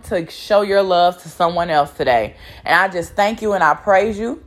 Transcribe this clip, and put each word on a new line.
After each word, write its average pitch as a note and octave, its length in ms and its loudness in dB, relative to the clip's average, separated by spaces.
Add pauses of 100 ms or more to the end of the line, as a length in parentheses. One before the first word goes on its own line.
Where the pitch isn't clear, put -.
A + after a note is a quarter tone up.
to E3+ 200 -4
show - 320 -2
your G3 200 2
love F3+ 420 2
to E3+ 60 -20
someone F3 400 -2
else D3+ 220 2
today. A#2+ 440 -2 (300)
And - 120 0
I F#3+ 120 2
just F3 260 -8
thank G#3+ 260 -2
you G#3+ 120 -2
and F3+ 100 0
I D3+ 120 4
praise G3+ 420 0
you A#3+ 300 -8